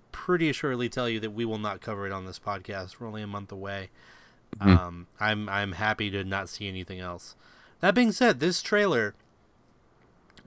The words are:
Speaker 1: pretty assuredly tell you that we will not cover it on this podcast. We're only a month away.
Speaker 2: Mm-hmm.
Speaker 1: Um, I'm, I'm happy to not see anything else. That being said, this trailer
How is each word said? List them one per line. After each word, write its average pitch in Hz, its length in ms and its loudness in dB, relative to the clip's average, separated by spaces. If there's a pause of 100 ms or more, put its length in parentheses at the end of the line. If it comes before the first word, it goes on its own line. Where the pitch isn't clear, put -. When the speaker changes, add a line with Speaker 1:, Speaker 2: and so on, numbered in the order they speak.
(140)
Speaker 1:
pretty 170 360 2
assuredly 127 400 -2
tell 120 200 -2
you 113 100 -2
that 107 120 -4
we 110 120 -2
will 110 140 -2
not 104 240 -4
cover 101 240 -6
it 98 80 -4
on 95 140 -6
this 92 120 -12
podcast. 95 600 -8
We're 120 80 -10
only 107 160 -8
a 101 40 -8
month 101 240 -8
away. 98 380 -8 (720)
Speaker 2:
Mm-hmm. 101 180 6
Speaker 1:
Um, 87 300 0 (120)
I'm, 104 300 0
I'm 101 220 0
happy 104 400 0
to 98 120 -2
not 95 240 -4
see - 200 -10
anything 92 320 -8
else. 90 360 -10 (440)
That 185 160 4
being 240 160 6
said, 190 280 4
this 175 220 2
trailer 160 540 2 (1300)